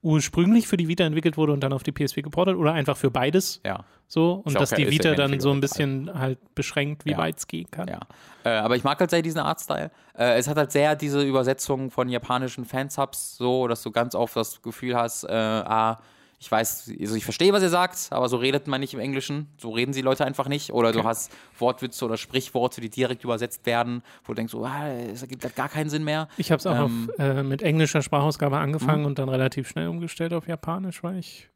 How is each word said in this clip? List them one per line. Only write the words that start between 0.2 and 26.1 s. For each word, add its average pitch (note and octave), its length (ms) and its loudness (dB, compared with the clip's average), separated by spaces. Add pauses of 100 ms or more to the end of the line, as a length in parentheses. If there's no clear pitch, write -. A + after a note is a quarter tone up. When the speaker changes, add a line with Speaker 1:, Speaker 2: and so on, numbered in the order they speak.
Speaker 1:
für - 100 2
die E3+ 120 0
Vita F3 160 2
entwickelt D#3 320 2
wurde D#3 160 4
und C#3 80 0
dann C3+ 120 0
auf C3+ 120 -2
die D3+ 80 -2
P D3 120 -2
S C3+ 100 0
vier C#3+ 100 -4
geportet F3+ 320 2
oder D#3+ 160 2
einfach D3 240 0
für C3+ 140 2
beides. C#3 540 0
Speaker 2:
Ja. G2 200 -4 (240)
Speaker 1:
So, E3 260 4
und G3 140 -6
Speaker 2:
Ist C#3+ 60 -2
ja G2+ 60 4
Speaker 1:
dass - 120 2
Speaker 2:
okay, E3+ 120 4
Speaker 1:
die - 120 4
Speaker 2:
ist D#3 80 2
ja D#3+ 80 6
Speaker 1:
Vita C#3+ 120 4
Speaker 2:
im C#3 60 2
Speaker 1:
dann C#3 100 0
so C3+ 100 4
ein C#3 60 4
Speaker 2:
Endeffekt C#3 220 0
Speaker 1:
bisschen C#3 400 -2
halt C3 360 -4
beschränkt, D3 520 -2
wie D3+ 60 0
Speaker 2:
Ja. - 60 0
Speaker 1:
weit's - 280 -4
gehen - 240 -10
kann. - 180 -8
Speaker 2:
Ja. - 120 -10 (440)
Äh, A#2 60 2
aber A2+ 260 2
ich A#2+ 80 -2
mag C#3 160 0
halt F3+ 100 2
sehr E3+ 120 4
diesen D#3+ 160 -2
Artstyle. D#3 520 -4 (280)
Äh, A#2+ 200 6
es B2 100 2
hat D3 80 0
halt D3 160 2
sehr D3 240 4
diese C#3+ 260 0
Übersetzung C3+ 680 0
von B2 180 -2
japanischen B2 560 -4
Fansubs, C3+ 720 -6
so, B2 320 2
dass A#2 140 -2
du A2+ 100 -6
ganz A#2 220 0
oft A2+ 220 -2
das A2+ 240 -4
Gefühl B2 360 -6
hast, A#2 280 -2
äh, - 80 -10
ah, A2 680 0 (400)
ich - 120 -20
weiß, - 500 -2
also G#2 140 -4
ich A2 100 -2
verstehe, E3+ 280 2
was G3+ 100 4
ihr F#3 80 4
sagt, F3 400 0
aber B2 180 2
so B2 80 2
redet C3+ 300 0
man C3+ 140 -2
nicht C#3 140 -6
im C3+ 60 -8
Englischen. C#3 460 -4 (120)
So A#2 120 -10
reden A#2+ 220 0
sie C3+ 100 -2
Leute C3 240 4
einfach C3+ 220 -2
nicht. C#3+ 240 -4
Oder A#2 180 4
du A2+ 80 2
Speaker 1:
Okay. A2 100 2
Speaker 2:
hast A2+ 220 -4 (300)
Wortwitze B2 440 -2
oder A2+ 120 -2
Sprichworte, B2 640 -2
die A2+ 100 -8
direkt B2 320 -2
übersetzt A#2+ 420 -4
werden, A#2+ 380 0 (220)
wo - 80 -10
du A2+ 60 -6
denkst, A#2 120 -6
so, A2+ 140 -6
ah, C#3+ 240 -6
es A#2+ 340 -8
ergibt B2+ 220 -12
halt B2+ 100 -8
gar C3 140 -4
keinen D3+ 200 -4
Sinn D3+ 140 -2
mehr. D#3 240 -2 (120)